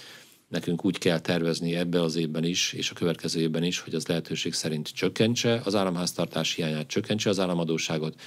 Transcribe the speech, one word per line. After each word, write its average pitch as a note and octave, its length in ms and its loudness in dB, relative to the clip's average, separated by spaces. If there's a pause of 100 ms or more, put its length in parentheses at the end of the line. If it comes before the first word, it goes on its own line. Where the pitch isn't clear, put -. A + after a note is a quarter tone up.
(480)
Nekünk E2+ 380 -2
úgy F2+ 120 2
kell F2 220 4
tervezni E2+ 560 0
ebbe F2 260 2
az D#2+ 140 2
évben D#2+ 280 0
is, F2 300 0
és - 160 -4
a - 40 -12
következő E2+ 460 -2
évben E2 240 2
is, F2 160 0
hogy - 160 -8
az D#2+ 120 -4
lehetőség E2 460 -2
szerint D#2 400 -4
csökkentse A#2 720 2
az G2+ 120 0
államháztartás F2 800 0
hiányát, D#2 340 -2
csökkentse G#2+ 420 0
az F#2+ 100 2
államadósságot, E2 880 0